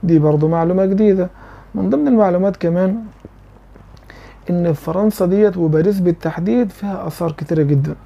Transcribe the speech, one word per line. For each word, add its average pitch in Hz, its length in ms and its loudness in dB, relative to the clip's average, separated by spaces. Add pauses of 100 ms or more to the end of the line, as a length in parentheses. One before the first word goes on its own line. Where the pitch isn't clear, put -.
دي 165 160 2
برضو 151 300 2
معلومة 170 380 0
جديدة. 190 420 2 (460)
من 190 160 -2
ضمن 285 180 0
المعلومات 196 480 2
كمان 185 400 -2 (1500)
إن 175 220 0
فرنسا 190 540 -2
ديت 196 300 2
وباريس 170 440 2
بالتحديد 175 720 -2
فيها 196 360 -10
آثار 160 260 -6
كتيرة 156 300 -2
جدًا. 143 320 0 (120)